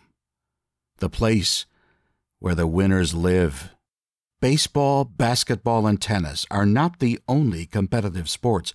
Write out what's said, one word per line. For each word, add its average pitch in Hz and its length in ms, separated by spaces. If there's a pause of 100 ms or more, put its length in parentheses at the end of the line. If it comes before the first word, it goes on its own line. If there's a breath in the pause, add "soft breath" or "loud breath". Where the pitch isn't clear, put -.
(1000)
The 95 100
place 110 560 (760)
where 90 160
the 85 100
winners 90 480
live. 87 580 (680)
Baseball, 139 640
basketball, 117 840
and 104 160
tennis 85 480
are 101 160
not 143 320
the 117 300
only 117 380
competitive 95 640
sports - 460